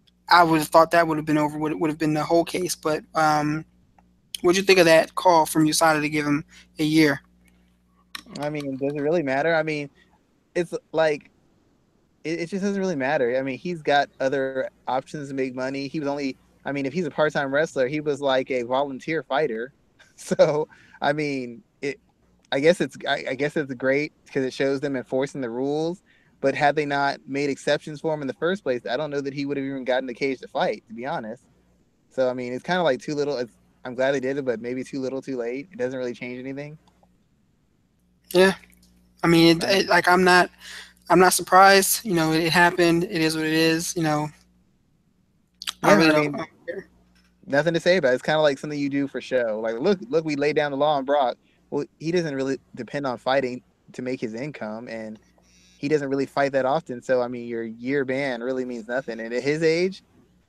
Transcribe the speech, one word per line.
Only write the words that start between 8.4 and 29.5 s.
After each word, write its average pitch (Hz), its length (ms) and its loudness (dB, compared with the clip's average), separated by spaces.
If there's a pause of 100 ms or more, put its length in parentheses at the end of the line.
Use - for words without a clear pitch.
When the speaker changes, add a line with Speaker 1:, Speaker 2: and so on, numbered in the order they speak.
Speaker 2:
I 147 100 -2
mean, 139 260 -6
does 139 180 -2
it 147 60 -4
really 160 220 2
matter? 143 320 0
I 156 80 2
mean, 151 260 -6 (640)
it's 175 200 -2 (180)
like, 156 380 0 (920)
it, 165 160 -6
it 170 60 -6
just 190 180 -6
doesn't 196 160 -2
really 185 160 -2
matter. 131 420 0
I 135 40 -2
mean, 135 160 -6
he's 175 240 -8
got 143 260 2 (100)
other 135 520 -2 (180)
options 139 400 -6
to 139 60 -12
make 131 200 -4
money. 135 340 -6
He 156 120 -8
was 139 80 -4
only, 139 300 -6 (260)
I 139 80 -8
mean, 139 140 -4
if 131 80 -6
he's 180 100 -2
a 143 60 -6
part-time 151 420 -2
wrestler, 143 340 0
he 151 140 -4
was, 143 220 -4
like, 131 280 0
a 127 120 -2
volunteer 135 600 -4
fighter. 147 560 -4
<laughs> - 380 -20
So, 156 520 2 (340)
I 139 100 2
mean, 135 500 -4 (200)
it, 139 180 -6 (500)
I 139 100 -2
guess 160 200 4
it's, 147 160 -4 (100)
I, 139 240 -2
I 135 40 -4
guess 143 220 -2
it's 135 180 -4
great 135 380 0 (200)
'cause 135 120 -2
it 127 100 -4
shows 139 260 -2
them 139 160 -4
enforcing 135 460 -4
the 120 80 -6
rules. 151 520 -4 (380)
But 139 140 0
had 143 220 2
they 151 100 0
not 143 400 -2
made 139 240 -2
exceptions 147 500 -4
for 156 140 -2
him 151 60 -6
in 139 60 -8
the 123 80 -6
first 185 280 -4
place, 123 240 -2
I 117 100 -4
don't 151 140 -4
know 143 100 -4
that 139 140 -6
he 139 120 -6
would've 139 180 -4